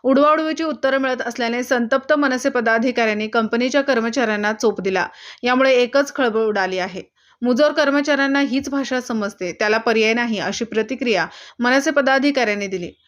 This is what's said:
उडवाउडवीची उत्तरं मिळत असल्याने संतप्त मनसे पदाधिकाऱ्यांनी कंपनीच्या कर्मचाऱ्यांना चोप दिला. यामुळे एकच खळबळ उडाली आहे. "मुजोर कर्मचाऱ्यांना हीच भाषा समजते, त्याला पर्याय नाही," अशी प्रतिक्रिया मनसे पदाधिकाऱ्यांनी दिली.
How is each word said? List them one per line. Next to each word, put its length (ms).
उडवाउडवीची 600
उत्तरं 340
मिळत 280
असल्याने 380
संतप्त 500
मनसे 360
पदाधिकाऱ्यांनी 760
कंपनीच्या 540
कर्मचाऱ्यांना 720
चोप 280
दिला. 260
यामुळे 300
एकच 420
खळबळ 260
उडाली 360
आहे. 240
"मुजोर 300
कर्मचाऱ्यांना 680
हीच 300
भाषा 320
समजते, 500
त्याला 260
पर्याय 360
नाही," 260
अशी 260
प्रतिक्रिया 600
मनसे 320
पदाधिकाऱ्यांनी 760
दिली. 240